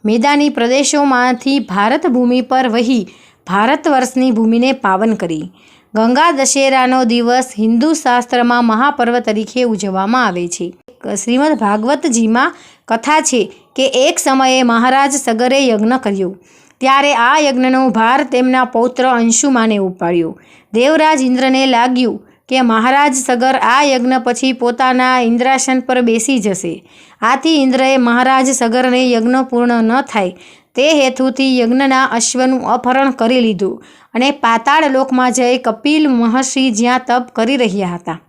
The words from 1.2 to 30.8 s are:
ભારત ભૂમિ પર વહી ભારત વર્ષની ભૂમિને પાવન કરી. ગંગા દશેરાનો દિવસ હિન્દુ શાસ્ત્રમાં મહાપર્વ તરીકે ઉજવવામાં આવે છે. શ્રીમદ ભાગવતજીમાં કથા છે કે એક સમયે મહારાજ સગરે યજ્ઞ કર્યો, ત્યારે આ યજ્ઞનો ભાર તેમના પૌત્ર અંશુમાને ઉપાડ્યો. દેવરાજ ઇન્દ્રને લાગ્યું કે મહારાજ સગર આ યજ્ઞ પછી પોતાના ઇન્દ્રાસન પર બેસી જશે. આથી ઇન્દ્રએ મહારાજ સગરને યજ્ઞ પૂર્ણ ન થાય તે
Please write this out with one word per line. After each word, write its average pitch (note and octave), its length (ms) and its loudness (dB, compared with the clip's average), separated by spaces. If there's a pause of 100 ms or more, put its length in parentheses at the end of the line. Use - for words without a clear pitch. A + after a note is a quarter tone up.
ભારત A#3 480 -2
ભૂમિ B3 340 2
પર C4 280 -2
વહી A3+ 380 0 (400)
ભારત B3 420 0
વર્ષની B3+ 420 0
ભૂમિને A#3 420 0
પાવન A3 420 0
કરી. E3 360 -8 (440)
ગંગા B3 360 2
દશેરાનો C4 760 0
દિવસ A#3+ 540 0
હિન્દુ A#3 340 0
શાસ્ત્રમાં A#3+ 720 0
મહાપર્વ A#3+ 540 0
તરીકે A3 440 -4
ઉજવવામાં G#3 640 -2
આવે F3 220 -4
છે. F3+ 260 -10 (500)
શ્રીમદ C4+ 340 0
ભાગવતજીમાં A#3 960 0 (340)
કથા C4+ 320 0
છે A#3 320 -2 (240)
કે C4 100 0
એક C4+ 320 0
સમયે C4 440 2
મહારાજ B3+ 520 2
સગરે C4 520 0
યજ્ઞ A3 260 0 (100)
કર્યો, G3 340 -4 (440)
ત્યારે C#4 340 2
આ A#3+ 240 2
યજ્ઞનો C4 500 0
ભાર A#3 360 2
તેમના B3+ 400 0
પૌત્ર B3 440 -2
અંશુમાને A#3 680 0
ઉપાડ્યો. F3+ 600 -4 (340)
દેવરાજ D4+ 500 2
ઇન્દ્રને C4 440 0
લાગ્યું B3 540 0 (280)
કે C4 120 0
મહારાજ B3+ 540 2
સગર B3+ 400 0
આ B3 280 2
યજ્ઞ B3+ 300 0 (120)
પછી B3 280 0
પોતાના B3+ 680 0
ઇન્દ્રાસન B3+ 600 0
પર B3+ 200 -2
બેસી A#3 380 0
જશે. F#3 520 -6 (300)
આથી C#4 420 0
ઇન્દ્રએ C4 340 2
મહારાજ B3+ 540 2
સગરને B3+ 600 0
યજ્ઞ A#3 240 0 (160)
પૂર્ણ A#3+ 320 0
ન A3+ 180 0
થાય G#3+ 300 -4 (440)
તે C#4+ 180 2